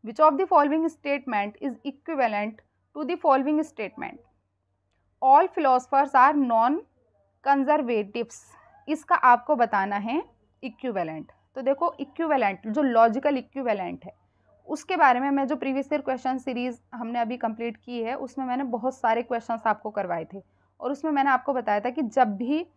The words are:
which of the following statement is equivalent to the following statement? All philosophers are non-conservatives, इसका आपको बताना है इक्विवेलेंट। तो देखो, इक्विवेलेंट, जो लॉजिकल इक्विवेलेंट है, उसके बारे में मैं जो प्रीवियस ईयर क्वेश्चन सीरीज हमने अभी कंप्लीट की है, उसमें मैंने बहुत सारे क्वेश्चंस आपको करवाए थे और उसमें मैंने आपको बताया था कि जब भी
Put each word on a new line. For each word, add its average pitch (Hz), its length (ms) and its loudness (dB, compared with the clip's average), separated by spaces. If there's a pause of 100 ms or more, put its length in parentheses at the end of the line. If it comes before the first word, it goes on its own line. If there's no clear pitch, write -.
which 226 180 -12
of 302 160 8
the 381 100 0
following 302 420 4
statement 262 720 -4
is 269 100 -4 (140)
equivalent 226 760 -4 (360)
to 294 100 -6
the 339 180 -4
following 285 400 4
statement? - 560 -12 (1000)
All 285 340 6
philosophers 269 600 2
are 269 260 8
non-conservatives, 247 2000 -2 (500)
इसका 311 280 0
आपको 247 400 4
बताना 208 420 0
है 226 240 -4 (420)
इक्विवेलेंट। 185 680 -8 (240)
तो 269 60 -10
देखो, 277 380 -2
इक्विवेलेंट, 277 680 -2
जो 220 140 -2
लॉजिकल 247 560 4
इक्विवेलेंट 208 680 -6
है, - 80 -18 (540)
उसके 311 300 -6
बारे 262 220 4
में 269 120 -2
मैं 277 160 0
जो 294 80 -2
प्रीवियस 269 380 -4
ईयर 294 80 -2
क्वेश्चन 262 360 -6
सीरीज 247 420 -6 (140)
हमने 240 260 -8
अभी 233 180 -4
कंप्लीट 226 400 -6
की 240 260 -10
है, 233 120 -4
उसमें 269 300 -8
मैंने 254 260 -4
बहुत 247 260 -4
सारे 233 260 0
क्वेश्चंस 233 440 -4
आपको 214 240 -2
करवाए 175 420 -4
थे 196 80 -14 (380)
और 254 120 -4
उसमें 294 200 -4
मैंने 277 180 2
आपको 262 240 0
बताया 214 260 -2
था 220 100 -4
कि 277 120 -6
जब 226 360 0
भी 285 280 -2 (120)